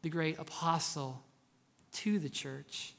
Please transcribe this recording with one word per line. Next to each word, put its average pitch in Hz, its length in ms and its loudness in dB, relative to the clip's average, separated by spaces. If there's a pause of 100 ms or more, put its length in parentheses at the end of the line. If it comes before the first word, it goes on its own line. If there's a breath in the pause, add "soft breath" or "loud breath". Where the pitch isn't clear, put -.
the 165 80 -2
great 156 280 2
apostle 156 840 0 (680)
to 208 260 2
the 151 80 -2
church. - 720 -6